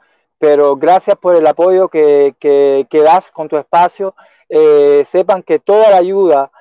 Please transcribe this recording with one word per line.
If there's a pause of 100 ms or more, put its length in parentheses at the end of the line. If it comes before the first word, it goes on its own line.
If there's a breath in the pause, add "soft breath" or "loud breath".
(380)
Pero
gracias
por
el
apoyo
que,
que,
que
das
con
tu
espacio. (340 soft breath)
Eh,
sepan
que
toda
la
ayuda (100)